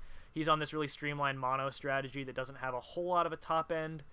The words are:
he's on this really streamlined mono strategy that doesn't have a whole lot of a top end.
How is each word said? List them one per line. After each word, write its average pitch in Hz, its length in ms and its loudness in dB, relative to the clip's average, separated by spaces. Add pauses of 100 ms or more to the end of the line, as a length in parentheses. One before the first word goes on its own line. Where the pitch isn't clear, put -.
(340)
he's 156 140 2
on 156 100 6
this 151 160 -2
really 151 140 0
streamlined 143 520 0
mono 135 300 2
strategy 135 540 -2
that 127 100 -6
doesn't 131 220 -4
have 131 180 -2
a 123 60 -2
whole 175 280 -4
lot 175 180 6
of 160 60 0
a 160 40 -2
top 160 360 0
end. 160 400 -2